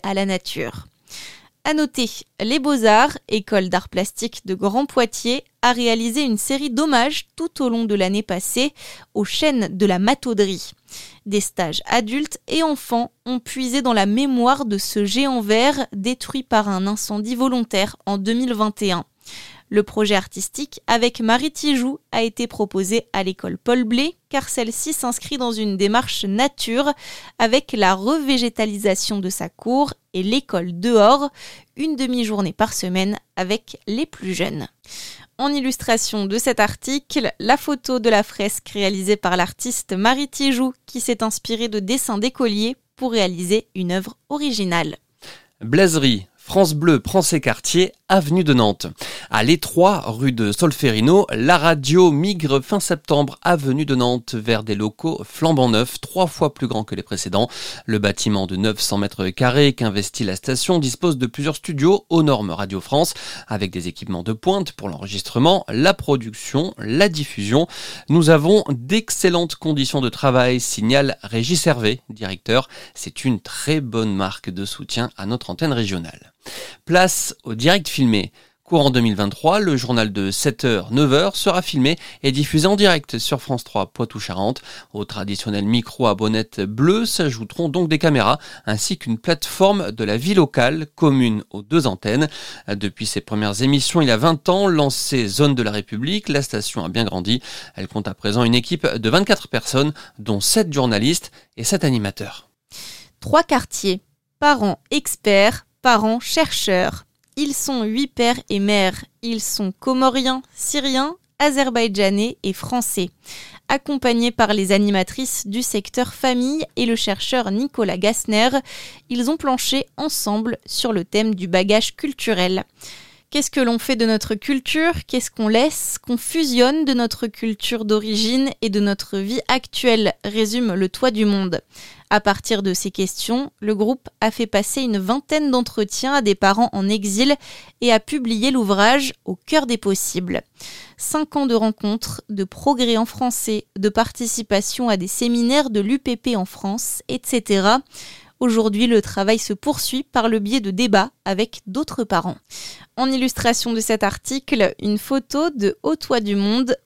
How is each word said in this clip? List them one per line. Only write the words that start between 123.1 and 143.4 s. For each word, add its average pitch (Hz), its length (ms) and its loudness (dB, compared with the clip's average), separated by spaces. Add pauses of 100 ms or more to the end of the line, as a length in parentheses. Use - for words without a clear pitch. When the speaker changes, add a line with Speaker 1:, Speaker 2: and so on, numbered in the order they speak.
Speaker 1:
Qu'est-ce 294 200 -2
que 285 100 0
l'on 233 200 2
fait 269 160 -2
de 226 100 2
notre 220 300 0
culture ? 294 560 0 (160)
Qu'est-ce - 240 -4
qu'on 214 160 -2
laisse, 247 500 0
qu'on 240 180 -4
fusionne 277 680 2
de 269 100 0
notre 240 320 -2
culture 220 580 -4
d'origine 220 640 0 (120)
et 220 80 0
de 202 80 0
notre 202 400 0
vie 202 300 -4
actuelle ? - 640 0 (120)
Résume 214 500 -2
Le 190 140 0
Toit 254 220 0
du 214 140 0
Monde. 196 360 0 (500)
À 208 100 4
partir 202 420 0
de 196 120 0
ces 185 180 -6
questions, 233 640 -4
le 214 160 -2
groupe 214 340 -2 (120)
a 220 100 2
fait 226 160 -4
passer 214 360 -2
une 220 160 0
vingtaine 277 520 0
d'entretiens 247 640 -2
à 277 80 2
des 196 140 2
parents 202 360 2
en 196 160 0
exil 214 460 2 (460)
et 240 100 4
a 220 80 8
publié 233 540 0
l'ouvrage 233 600 4 (100)
Au 190 100 -6
cœur 294 320 0
des 233 120 0
possibles. 185 640 -2 (540)
Cinq - 380 -4
ans 285 120 2
de 240 100 2
rencontres, 214 720 -2
de 196 160 -4
progrès 233 540 0
en 226 60 2
français, 233 640 -4 (100)